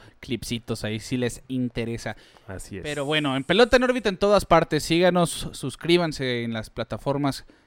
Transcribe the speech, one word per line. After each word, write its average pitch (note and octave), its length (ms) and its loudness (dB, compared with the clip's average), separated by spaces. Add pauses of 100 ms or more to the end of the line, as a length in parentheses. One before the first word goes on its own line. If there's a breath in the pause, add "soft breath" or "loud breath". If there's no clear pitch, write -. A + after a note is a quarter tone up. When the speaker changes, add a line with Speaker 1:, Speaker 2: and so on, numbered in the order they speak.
(220 loud breath)
Speaker 1:
clipsitos A#2 640 -6
ahí, G#2+ 160 -4
si - 160 -4
les B2 320 -4
interesa. A#2 640 -4 (320 loud breath)
Speaker 2:
Así F#2+ 300 -12
es. F2 60 -10
Speaker 1:
Pero D3 200 -6
bueno, D3 320 0
en C3+ 80 -2
Pelota A3+ 320 6
en B3 80 6
órbita B3 240 0
en F#3+ 80 0
todas G3+ 300 4
partes, E3 380 4
síganos, F3 680 2
suscríbanse C#3 920 -2
en A#2 80 -6
las A2 160 -8
plataformas C#3 720 -4 (240 soft breath)